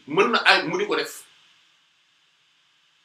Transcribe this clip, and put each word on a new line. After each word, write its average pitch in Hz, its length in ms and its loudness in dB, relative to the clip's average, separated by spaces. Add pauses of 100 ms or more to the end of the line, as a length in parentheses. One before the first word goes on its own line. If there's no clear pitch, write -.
mën 190 240 2
na 220 80 0
aay 185 280 4
mu 180 120 -4
di 208 80 -2
ko 156 100 -2
def. - 280 -8 (1800)